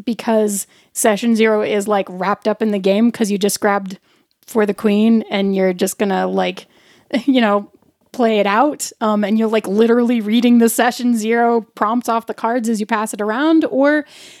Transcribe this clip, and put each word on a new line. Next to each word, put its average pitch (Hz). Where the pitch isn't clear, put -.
because 214
session 226
zero 214
is, 208
like, 202
wrapped 185
up 214
in 220
the 202
game 196
'cause 220
you 202
just 202
grabbed 196
for 220
the 202
queen 214
and 196
you're 190
just 185
gonna, 190
like, 185
<laughs> 233
you 254
know, 202
play 226
it 202
out, 233
um, 214
and 202
you're, 220
like, 220
literally 233
reading 233
the 233
session 240
zero 233
prompts 233
off 226
the 233
cards 233
as 226
you 208
pass 214
it 208
around, 294
or 285